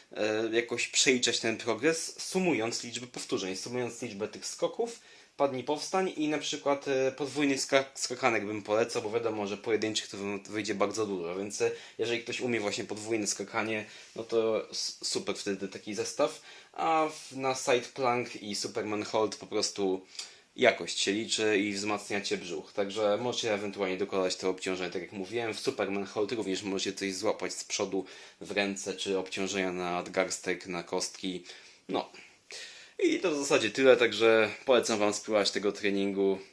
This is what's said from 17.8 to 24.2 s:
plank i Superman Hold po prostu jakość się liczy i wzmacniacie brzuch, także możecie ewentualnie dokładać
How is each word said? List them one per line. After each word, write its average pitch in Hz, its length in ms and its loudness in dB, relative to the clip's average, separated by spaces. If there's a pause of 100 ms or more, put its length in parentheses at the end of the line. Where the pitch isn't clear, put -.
plank 123 420 0
i 104 200 -6
Superman 107 480 -2
Hold 107 320 2
po 92 120 -12
prostu 98 580 0 (500)
jakość 107 440 4
się - 120 2
liczy 107 460 2
i 101 160 2
wzmacniacie 101 640 -2
brzuch, 92 360 -10
także 104 480 2
możecie 120 320 0
ewentualnie 98 440 -2
dokładać 95 380 0